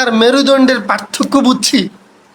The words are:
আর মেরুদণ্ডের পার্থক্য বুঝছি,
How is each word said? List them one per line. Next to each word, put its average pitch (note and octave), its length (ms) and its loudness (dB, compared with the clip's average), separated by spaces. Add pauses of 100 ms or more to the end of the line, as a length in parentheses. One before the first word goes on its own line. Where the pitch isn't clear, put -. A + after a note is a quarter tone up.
আর B3+ 60 -2 (120)
মেরুদণ্ডের C4 680 2
পার্থক্য G#3 460 -6 (120)
বুঝছি, A#3 340 -2 (540)